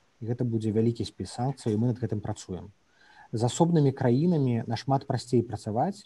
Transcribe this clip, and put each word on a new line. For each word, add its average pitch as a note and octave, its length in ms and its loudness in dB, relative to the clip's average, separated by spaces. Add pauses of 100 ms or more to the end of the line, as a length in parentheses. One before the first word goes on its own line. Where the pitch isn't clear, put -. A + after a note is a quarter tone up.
(200)
І G#2+ 60 -10
гэта A#2+ 180 -2
будзе A2+ 280 0
вялікі A2+ 320 2
спіс - 340 -10
санкцый, B2 360 -2
і G#2 40 2
мы A#2 160 2
над G#2 40 -8
гэтым G#2+ 220 -4
працуем. F#2 520 -10 (600)
З A#2 140 2
асобнымі D3+ 480 4
краінамі C3 720 2
нашмат C3 400 -2
прасцей A#2+ 400 0
працаваць, A2+ 600 -4